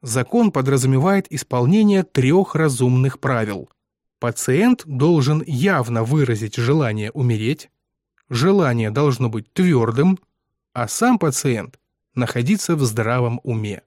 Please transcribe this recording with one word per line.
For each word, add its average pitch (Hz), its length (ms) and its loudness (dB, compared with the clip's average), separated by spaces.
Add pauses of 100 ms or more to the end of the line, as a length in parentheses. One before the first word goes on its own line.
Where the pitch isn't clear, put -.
Закон 139 500 0
подразумевает 135 800 0
исполнение 185 680 2
трёх 156 540 0
разумных 131 640 0
правил. 110 500 -4 (480)
Пациент 160 680 0
должен 151 640 2
явно 127 580 0
выразить 117 520 -2
желание 117 560 -2
умереть, 120 580 -2 (580)
желание 127 600 2
должно 127 400 0
быть 110 240 -10
твёрдым, 151 640 2 (560)
а 113 140 -4
сам 240 300 0
пациент 131 600 -2 (360)
находиться 131 600 -2
в 143 80 0
здравом 117 600 -2
уме. 107 420 -6